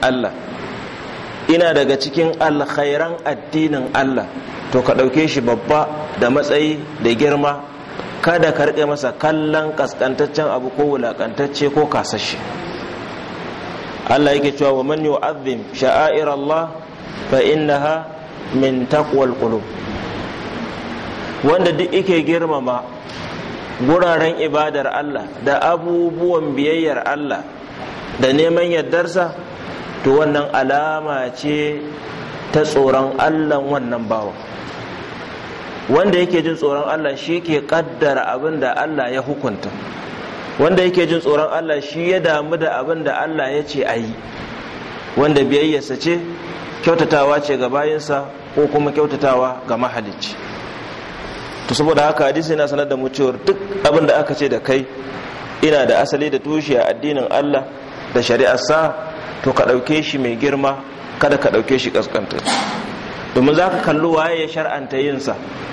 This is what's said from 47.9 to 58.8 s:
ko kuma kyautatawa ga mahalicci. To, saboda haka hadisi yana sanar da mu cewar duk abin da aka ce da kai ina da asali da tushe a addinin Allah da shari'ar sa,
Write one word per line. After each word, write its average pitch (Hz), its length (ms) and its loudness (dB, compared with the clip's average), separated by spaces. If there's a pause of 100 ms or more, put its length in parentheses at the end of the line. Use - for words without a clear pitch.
ko 147 140 6
kuma 147 240 2
kyautatawa 131 760 2
ga 120 80 0
mahalicci. 117 580 -4 (1300)
To, 127 60 -2
saboda 147 320 4
haka 151 180 2
hadisi 156 280 0
yana 147 160 2
sanar 143 200 0
da 139 80 0
mu 131 120 -4
cewar 131 360 0
duk 196 120 4 (280)
abin 151 220 4
da 143 140 6
aka 147 140 -2
ce 139 140 0
da 120 120 2
kai 131 260 0 (760)
ina 151 240 6
da - 160 6
asali 143 280 0
da 135 80 0
tushe 147 380 0
a 117 140 4
addinin 139 400 -2
Allah 139 340 2 (500)
da 123 80 6
shari'ar 123 360 4
sa, 156 340 4 (500)